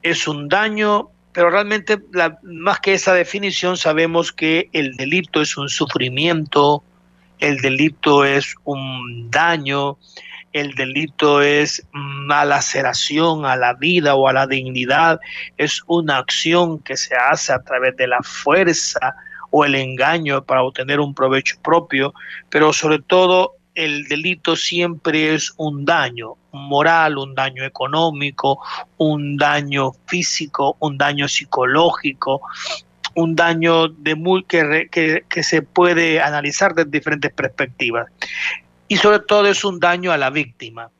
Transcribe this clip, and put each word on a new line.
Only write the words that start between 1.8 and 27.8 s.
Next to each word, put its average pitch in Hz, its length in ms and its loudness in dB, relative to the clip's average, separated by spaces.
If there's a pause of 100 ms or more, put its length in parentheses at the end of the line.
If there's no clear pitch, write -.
la, 165 300 0
más 175 360 -2
que 196 160 0
esa 185 180 2
definición 185 640 0
sabemos 165 540 0
que 160 420 -2
el 139 240 -2
delito 151 440 -2
es - 160 -2
un 139 120 -8
sufrimiento, 147 1160 0 (560)
el 147 160 0
delito 143 680 2
es 139 380 0
un 127 680 -8
daño, 143 680 0 (540)
el 143 220 -4
delito 143 680 2
es 147 500 2
una 143 520 -2
laceración 143 1000 0
a 131 100 0
la 123 180 2
vida 147 400 2
o 135 140 4
a 131 40 2
la 135 140 2
dignidad, 131 720 0 (380)
es 151 320 -4
una 160 300 0
acción 165 600 0
que 135 180 -10
se - 200 -4
hace 139 360 2
a 123 100 0
través 127 340 -2
de 127 100 0
la 123 160 0
fuerza 151 920 0 (340)
o 151 140 4
el 143 100 2
engaño 135 680 0
para 131 180 2
obtener 131 380 -2
un 143 140 -2
provecho 135 500 0
propio, 151 500 0 (340)
pero 151 240 4
sobre 156 280 0
todo 185 560 4 (180)
el 147 300 -4
delito 165 500 -4
siempre 160 800 -2
es - 220 -4
un 147 280 -6
daño 127 520 -2 (160)
moral, 147 680 2
un 135 160 -10
daño 131 300 -4
económico, 139 960 -2 (380)